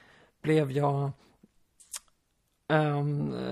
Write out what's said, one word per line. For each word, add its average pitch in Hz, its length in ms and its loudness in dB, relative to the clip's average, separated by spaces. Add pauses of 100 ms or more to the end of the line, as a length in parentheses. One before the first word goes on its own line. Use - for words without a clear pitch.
(420)
blev 151 300 2
jag, 139 380 0 (1600)
ehm, 147 640 0 (180)